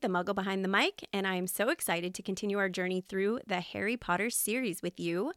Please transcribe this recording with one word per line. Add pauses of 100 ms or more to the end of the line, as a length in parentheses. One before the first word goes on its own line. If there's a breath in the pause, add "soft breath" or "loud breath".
the
Muggle
behind
the
mic,
and
I
am
so
excited
to
continue
our
journey
through
the
Harry
Potter
series
with
you.